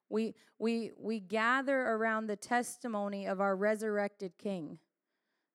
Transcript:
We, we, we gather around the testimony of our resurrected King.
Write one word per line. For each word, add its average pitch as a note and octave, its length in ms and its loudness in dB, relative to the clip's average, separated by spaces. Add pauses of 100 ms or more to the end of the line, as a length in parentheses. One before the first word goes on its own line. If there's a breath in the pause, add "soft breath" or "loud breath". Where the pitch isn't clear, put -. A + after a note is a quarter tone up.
We, G#3+ 260 0 (240 soft breath)
we, A#3 400 0
we A3 200 -2
gather A#3+ 600 2
around A3 480 0
the G#3 80 -2
testimony G#3 880 -2
of G3 140 0
our G3 160 4
resurrected G3+ 840 0
King. F3 420 -6 (760)